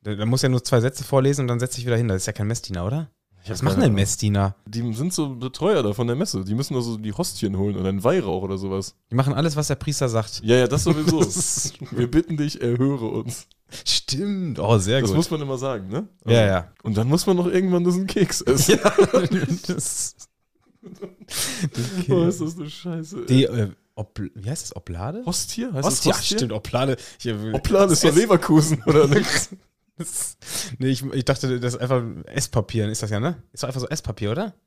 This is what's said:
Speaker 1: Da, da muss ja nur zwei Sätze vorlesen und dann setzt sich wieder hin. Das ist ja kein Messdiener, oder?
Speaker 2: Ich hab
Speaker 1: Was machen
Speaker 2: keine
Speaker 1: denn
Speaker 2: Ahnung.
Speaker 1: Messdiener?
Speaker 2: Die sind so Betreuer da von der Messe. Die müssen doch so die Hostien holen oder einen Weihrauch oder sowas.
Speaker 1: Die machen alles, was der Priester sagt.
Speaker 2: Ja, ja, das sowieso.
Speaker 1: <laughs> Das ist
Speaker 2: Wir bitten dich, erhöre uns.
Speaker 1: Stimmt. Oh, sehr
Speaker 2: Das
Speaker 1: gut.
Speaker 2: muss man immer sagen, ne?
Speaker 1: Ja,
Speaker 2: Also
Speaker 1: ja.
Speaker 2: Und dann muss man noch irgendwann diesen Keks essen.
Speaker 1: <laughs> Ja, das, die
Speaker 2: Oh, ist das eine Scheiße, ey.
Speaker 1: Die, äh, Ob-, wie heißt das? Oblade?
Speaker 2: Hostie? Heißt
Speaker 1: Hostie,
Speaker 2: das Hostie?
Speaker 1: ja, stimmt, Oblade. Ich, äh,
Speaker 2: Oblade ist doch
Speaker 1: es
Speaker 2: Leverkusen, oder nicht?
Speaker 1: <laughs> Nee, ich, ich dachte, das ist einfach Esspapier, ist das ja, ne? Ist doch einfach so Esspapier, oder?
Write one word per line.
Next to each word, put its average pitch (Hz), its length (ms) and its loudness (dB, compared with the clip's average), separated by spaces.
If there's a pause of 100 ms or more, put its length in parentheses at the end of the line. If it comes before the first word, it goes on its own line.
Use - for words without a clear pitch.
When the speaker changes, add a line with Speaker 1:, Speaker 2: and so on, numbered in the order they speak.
Speaker 1:
Da, 107 100 -4
da 104 100 -4
muss 123 160 2
ja 135 80 2
nur 127 160 0
zwei 123 160 4
Sätze 131 240 -2
vorlesen 139 380 2
und 123 60 -2
dann 120 120 0
setzt 123 140 -4
sich 123 100 -8
wieder 120 140 2
hin. 117 100 0
Das 95 140 0
ist - 40 -6
ja 107 60 -6
kein 101 140 -4
Messdiener, 95 400 -4
oder? 147 240 -4 (320)
Speaker 2:
Ich - 60 -16
hab 92 60 -6
Speaker 1:
Was 85 80 -6
machen 95 120 2
Speaker 2:
keine 262 100 4
Speaker 1:
denn 135 80 6
Speaker 2:
Ahnung. - 100 2
Speaker 1:
Messdiener? 98 520 2 (120)
Speaker 2:
Die 113 280 -4
sind 160 200 -4
so 143 200 -2
Betreuer 135 480 0
da 104 120 0
von 120 120 0
der 120 100 0
Messe. 139 280 -2
Die 101 100 -2
müssen 135 200 -2
doch 123 80 0
so 117 160 -4
die 107 160 -6
Hostien 107 420 -4
holen 98 200 0
oder 92 120 -2
einen 95 160 -2
Weihrauch 110 380 2
oder 95 160 -4
sowas. 95 380 -6 (140)
Speaker 1:
Die 117 40 -8
machen 135 180 2
alles, 147 240 0
was 151 120 -2
der 139 80 -2
Priester 143 340 -2
sagt. 110 340 -4
Speaker 2:
Ja, 113 120 6
ja, 127 100 6
das 123 180 2
sowieso. 156 360 2
Speaker 1:
<laughs> 123 40 6
Das - 120 -2
ist - 380 -4 (220)
Speaker 2:
Wir 120 140 0
bitten 160 260 0
dich, 147 240 -4
erhöre 120 460 0
uns. 113 400 -6 (400)
Speaker 1:
Stimmt. 180 720 -2
Oh, 107 200 4
sehr 107 220 2
Speaker 2:
Das 113 100 2
Speaker 1:
gut. 95 60 2
Speaker 2:
muss 170 140 2
man 156 100 -2
immer 135 160 -4
sagen, 120 320 -6
ne? 151 200 -6 (180)
Speaker 1:
Ja, 117 140 6
Speaker 2:
Also 101 120 4
Speaker 1:
ja. 90 200 -2 (100)
Speaker 2:
Und 110 160 -2
dann 113 100 0
muss 165 180 2
man 190 100 4
noch 175 100 2
irgendwann 180 380 2
diesen 180 220 0
Keks - 360 0
essen. 139 400 4
Speaker 1:
<laughs> - 0 -
Ja, 208 100 4 (720)
das, - 500 -6 (1900)
die - 60 0
Speaker 2:
Oh, 175 140 4
ist 190 140 0
das 165 180 -6
eine 151 120 -10
Scheiße, 160 500 -10
ey. - 60 -10
Speaker 1:
Die, 131 180 6
äh, 107 260 -2 (240)
Ob-, - 260 -12 (140)
wie 101 160 -10
heißt - 200 -8
das? - 60 -16
Oblade? 107 500 -10
Speaker 2:
Hostie? - 460 -6
Heißt 135 140 -2
Speaker 1:
Hostie, - 220 0
Speaker 2:
das - 100 2
Hostie? - 160 -2
Speaker 1:
ja, 214 40 0
stimmt, 117 140 -2
Oblade. 123 440 -2 (220)
Ich, - 80 -10
äh, 110 260 -4
Speaker 2:
Oblade 196 400 4
ist 151 120 2
doch 160 60 8
Speaker 1:
es 147 60 4
Speaker 2:
Leverkusen, 160 680 6
oder 151 200 8
nicht? - 480 2
Speaker 1:
<laughs> - 40 -20 (1200)
Nee, 131 100 -2
ich, 131 240 -2
ich 135 140 -2
dachte, 127 340 0
das 123 140 -4
ist - 80 -10
einfach 127 200 0 (220)
Esspapier, 110 640 -2
ist 107 140 -4
das 104 80 -6
ja, 104 100 -2
ne? 143 220 -4 (100)
Ist - 100 -10
doch 127 60 -4
einfach 127 140 -6
so 123 60 -6
Esspapier, 110 420 -6
oder? 185 240 -4 (120)